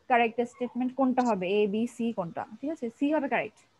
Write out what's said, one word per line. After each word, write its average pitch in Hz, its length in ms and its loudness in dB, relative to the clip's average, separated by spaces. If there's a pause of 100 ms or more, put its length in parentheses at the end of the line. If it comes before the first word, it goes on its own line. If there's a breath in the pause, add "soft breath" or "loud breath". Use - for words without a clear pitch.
correct 233 340 2
statement 247 540 -4
কোনটা 254 260 2
হবে, 208 420 2
এ, 214 40 2
বি, 214 200 0
সি 233 260 -4
কোনটা, 170 320 -6 (160)
ঠিক 269 80 -6
আছে? 277 200 -6
সি 285 240 -2
হবে 285 160 0
correct। 196 280 -2 (220)